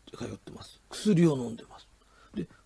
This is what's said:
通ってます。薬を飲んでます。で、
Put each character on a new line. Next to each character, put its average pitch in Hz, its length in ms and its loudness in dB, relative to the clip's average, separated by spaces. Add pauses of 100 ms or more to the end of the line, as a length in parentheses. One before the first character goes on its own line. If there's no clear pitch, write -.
(160)
通 120 100 -8
っ - 20 -8
て - 240 -14
ま - 100 -18
す。 - 180 -20 (100)
薬 175 360 4
を 147 100 4
飲 120 140 -6
ん 113 60 -10
で - 80 -16
ま - 160 -20
す。 - 80 -20 (460)
で、 - 120 -6 (200)